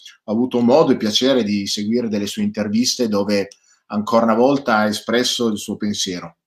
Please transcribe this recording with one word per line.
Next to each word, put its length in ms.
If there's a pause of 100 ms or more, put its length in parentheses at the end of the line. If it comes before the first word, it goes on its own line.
(240)
ho 80
avuto 300
modo 320
e 40
piacere 460
di 240
seguire 400
delle 200
sue 160
interviste 680
dove 400 (380)
ancora 360
una 100
volta 440
ha 80
espresso 640
il 80
suo 180
pensiero. 720